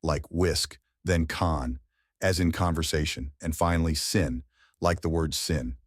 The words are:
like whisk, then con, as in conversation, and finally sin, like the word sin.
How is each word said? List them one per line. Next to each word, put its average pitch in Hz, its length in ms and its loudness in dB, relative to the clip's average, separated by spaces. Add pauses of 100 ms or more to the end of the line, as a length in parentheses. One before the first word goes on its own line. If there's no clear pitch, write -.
like 76 260 0
whisk, 85 480 0 (260)
then 87 220 2
con, 76 540 -2 (420)
as 95 180 2
in 87 120 4
conversation, 80 800 -2 (100)
and 78 140 -4
finally 82 400 2
sin, 78 480 -2 (380)
like 87 200 2
the - 80 -2
word 80 240 0
sin. 64 420 -2 (120)